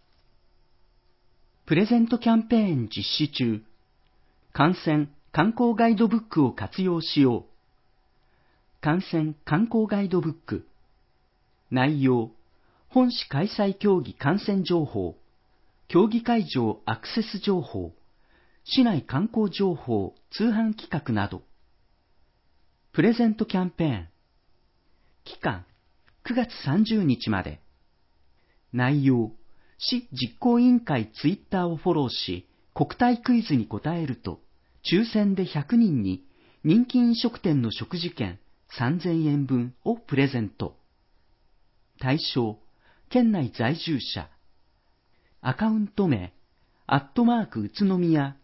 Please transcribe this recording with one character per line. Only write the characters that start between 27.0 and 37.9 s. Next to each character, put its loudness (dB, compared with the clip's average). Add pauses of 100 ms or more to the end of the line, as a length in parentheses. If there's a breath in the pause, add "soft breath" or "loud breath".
日 0
ま 0
で。 -12 (1120)
内 2
容、 2 (460)
市 -6
実 -8
行 4
委 6
員 6
会 -2 (120)
Twitter -2
を -4
フ 0
ォ 4
ロ 0
ー -6
し、 -8 (280)
国 0
体 2
ク 2
イ 4
ズ 0
に 2
答 -6
え -4
る -6
と、 -10 (420)
抽 0
選 0
で -2
百 -2
人 4
に -4 (400 soft breath)
人 4
気 0
飲 4
食 -4
店 2
の -2
食 -8